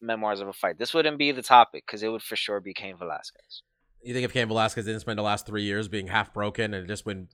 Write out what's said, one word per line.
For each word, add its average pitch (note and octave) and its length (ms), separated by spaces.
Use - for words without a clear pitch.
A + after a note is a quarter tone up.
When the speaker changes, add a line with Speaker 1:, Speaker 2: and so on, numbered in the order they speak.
Speaker 1:
Memoirs A2 400
of G2 80
a F#2+ 40
Fight. F2 260
This B2 160
wouldn't D3+ 240
be C#3+ 140
the B2+ 100
topic, - 440
'cause G#2 160
it A2 60
would A2+ 140
for - 140
sure G2+ 240
be F#2+ 140
Cain G2 220
Velasquez. - 640
Speaker 2:
You B2 100
think B2+ 120
if A#2 80
Cain A#2+ 140
Velasquez A2 380
didn't A2 160
spend G#2+ 180
the G#2 40
last G#2 240
three G#2 160
years G2+ 260
being F#2+ 200
half G#2+ 240
broken G#2 420
and F#2 120
just G2+ 180
been F#2+ 300